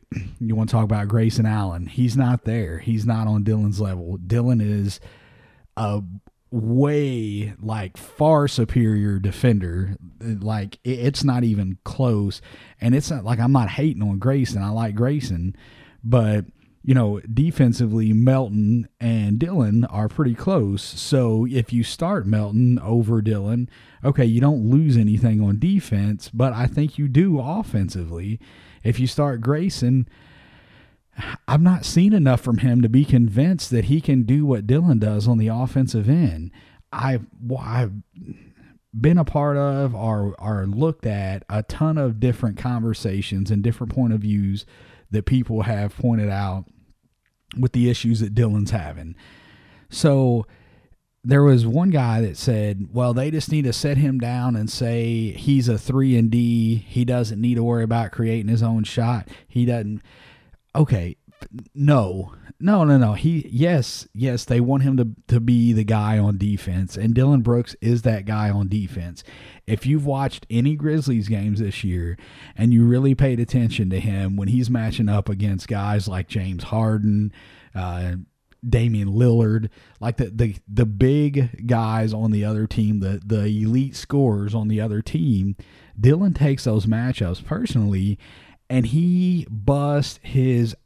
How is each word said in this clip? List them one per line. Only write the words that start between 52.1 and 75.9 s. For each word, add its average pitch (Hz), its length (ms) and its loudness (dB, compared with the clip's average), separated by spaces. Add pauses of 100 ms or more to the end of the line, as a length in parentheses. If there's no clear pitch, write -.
that 101 160 -2
said, 104 560 -2
"Well, 123 200 0
they 135 180 -2
just 156 200 -4
need 151 140 0
to 120 80 -2
set 143 240 -2
him 135 200 0
down 123 380 -2
and 107 140 -4
say 117 640 -2
he's 135 360 2
a 113 100 2
three 131 380 0
and 113 160 4
D. 117 440 2
He 117 280 -4
doesn't 120 380 -2
need 120 140 0
to 117 80 0
worry 117 200 0
about 117 300 -2
creating 113 340 -2
his 113 160 2
own 113 220 0
shot. 120 420 -2 (220)
He 120 160 0
doesn't." 110 360 -4 (720)
Okay, 98 440 0 (580)
no. 113 580 0 (280)
No, 185 240 4
no, 143 120 6
no. 117 140 4
He, 156 400 -2
yes, 151 640 0
yes, 123 320 -4
they 120 160 2
want 131 220 2
him 135 120 2
to, 120 140 2 (180)
to 120 140 4
be 117 320 4
the 110 100 2
guy 107 340 2
on 104 200 2
defense, 95 580 -2
and 113 180 0
Dillon 131 280 4
Brooks 120 400 0
is 117 220 0
that 110 200 0
guy 107 260 -2
on 101 200 0
defense. 92 520 -6 (460)
If 110 180 -2
you've 143 200 0
watched 139 440 -4
any 135 280 0
Grizzlies 139 500 -2
games 104 320 -2
this 101 240 -6
year 87 340 -4 (380)
and 117 180 4
you 117 120 6
really 131 300 4
paid 127 260 2
attention 117 480 0
to 95 100 -2
him 98 380 -2
when 98 100 -4
he's 117 220 0
matching 113 400 -2
up 101 180 0
against 101 400 -4
guys 101 400 -2